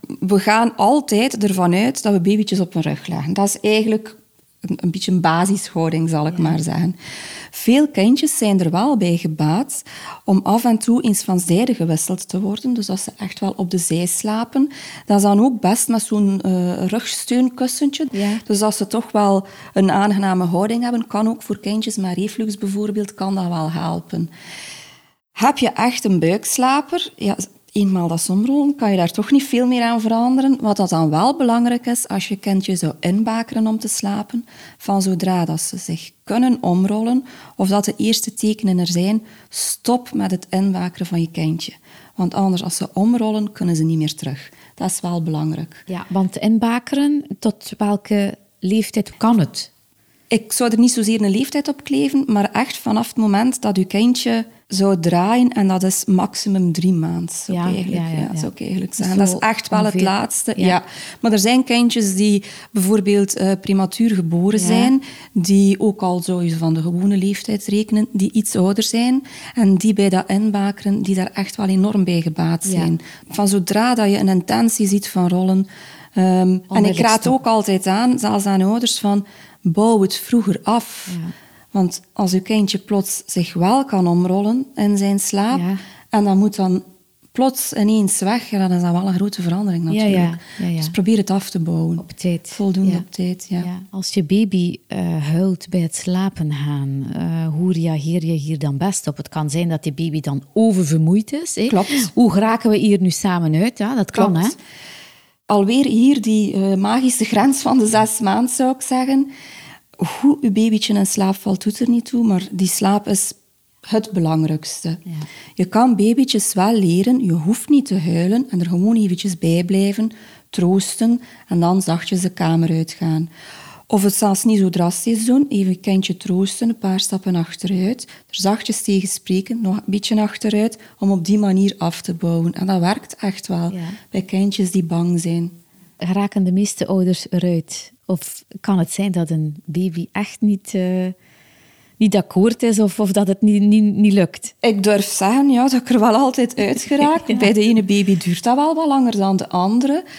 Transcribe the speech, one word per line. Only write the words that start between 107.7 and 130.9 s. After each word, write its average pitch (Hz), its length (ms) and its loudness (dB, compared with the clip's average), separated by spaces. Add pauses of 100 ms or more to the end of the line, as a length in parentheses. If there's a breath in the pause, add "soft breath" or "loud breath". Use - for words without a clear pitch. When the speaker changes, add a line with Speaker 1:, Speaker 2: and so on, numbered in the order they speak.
Speaker 1:
de 226 100 4
zes 220 320 2
maand, 220 320 0
zou 262 240 0
ik 262 60 -16
zeggen. 269 500 0 (1160 loud breath)
Een 202 60 2
babytje 214 400 2
in 202 140 2
slaap 196 280 0
valt, 190 280 -4
doet 208 160 -4
er 247 100 0
niet 240 160 2
toe, 240 220 0
maar 190 240 0
die 185 160 0
slaap 202 400 0
is 202 260 -2 (480)
het 220 300 -4
belangrijkste. 160 920 -2
Speaker 2:
Ja. 180 80 -12 (420 loud breath)
Speaker 1:
Je 180 120 -2
kan 226 300 2
babytjes 226 580 2
wel 202 260 2
leren, 196 440 2
je 180 80 2
hoeft 170 380 0
niet 277 160 4
te 185 140 -2
huilen 175 500 0
en 180 100 -2
er 170 80 0
gewoon 185 280 2
eventjes 185 420 0
bij 170 260 2
blijven, 196 480 0 (380 loud breath)
troosten 196 720 0 (260 loud breath)
en 175 120 0
dan 180 220 2
zachtjes 175 400 -2
de 185 80 -2
kamer 165 400 0
uitgaan. 160 600 -2 (580 loud breath)
Of 196 160 2
het 202 100 2
zelfs 196 300 0
niet 220 160 2
zo 190 100 2
drastisch 185 560 -2
doen, 262 240 4
even 196 220 0
een 180 80 -4
kindje 190 380 0
troosten, 196 520 -2
een 226 80 -4
paar 190 220 -2
stappen 190 360 -2
achteruit, 185 680 -2
er - 320 -18
zachtjes 202 460 -2
tegen 196 260 0
spreken, 190 540 -4
nog 196 140 0
een 208 100 -6
beetje 208 360 0
achteruit, 214 560 -2 (220 loud breath)